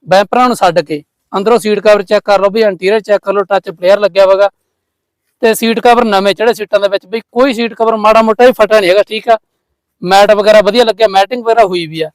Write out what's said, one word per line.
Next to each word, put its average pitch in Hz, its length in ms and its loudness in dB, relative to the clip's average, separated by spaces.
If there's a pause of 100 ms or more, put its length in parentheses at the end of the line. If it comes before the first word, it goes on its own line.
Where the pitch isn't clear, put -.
ਬੈਂਪਰਾਂ 208 380 0
ਨੂੰ 240 80 -2
ਛੱਡ 175 240 0
ਕੇ 151 240 -10 (340)
ਅੰਦਰੋਂ 220 220 0
ਸੀਟ 208 200 -4
ਕਵਰ 208 240 2
ਚੈੱਕ 208 220 -2
ਕਰ 202 140 0
ਲਓ 196 100 0
ਬਈ, 214 120 -4
ਇੰਟੀਰੀਅਰ 196 380 -2
ਚੈੱਕ 202 240 -2
ਕਰ 196 100 -6
ਲਓ, 202 100 -2
ਟੱਚ 190 260 -4
ਪਲੇਅਰ 180 300 -2
ਲੱਗਿਆ 190 260 0
ਹੋਵੇਗਾ 196 240 2 (920)
ਤੇ 226 120 0
ਸੀਟ 226 260 -4
ਕਵਰ 240 240 2
ਨਵੇਂ 202 320 0
ਚੜ੍ਹੇ 220 180 -2
ਸੀਟਾਂ 202 260 -4
ਦੇ 202 80 -2
ਵਿੱਚ 190 180 -4
ਬਈ, 208 140 -10 (120)
ਕੋਈ 254 220 0
ਸੀਟ 226 200 -6
ਕਵਰ 226 220 -2
ਮਾੜਾ 214 260 2
ਮੋਟਾ 220 240 2
ਵੀ 254 60 4
ਫਟਿਆ 214 280 0
ਨਹੀਂ 185 100 -2
ਹੈਗਾ, 196 140 2
ਠੀਕ 214 260 -8
ਆ। 220 80 2 (680)
ਮੈਟ 196 280 2
ਵਗੈਰਾ 208 300 4
ਵਧੀਆ 202 220 0
ਲੱਗਿਆ, 220 240 0
ਮੈਟਿੰਗ 202 360 -2
ਵਗੈਰਾ 226 220 2
ਹੋਈ 180 220 -6
ਵੀ 156 140 -10
ਆ। 156 140 -6